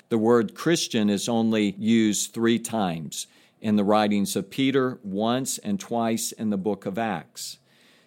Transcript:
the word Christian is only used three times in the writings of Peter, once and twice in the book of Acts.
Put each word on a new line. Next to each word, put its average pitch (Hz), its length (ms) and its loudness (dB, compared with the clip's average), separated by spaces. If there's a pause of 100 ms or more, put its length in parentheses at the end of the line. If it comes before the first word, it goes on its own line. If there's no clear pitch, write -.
(100)
the 117 80 2
word 113 360 4
Christian 127 560 0
is 98 180 0
only 110 480 2
used 110 560 2
three 113 280 2
times 87 640 -4 (340)
in 107 140 0
the 104 80 4
writings 104 540 2
of 95 140 -2
Peter, 135 520 0
once 113 560 -2
and 101 220 -4
twice 113 500 -2
in 113 200 -4
the 101 60 0
book 98 300 -4
of 95 100 -6
Acts. 104 640 -8 (480)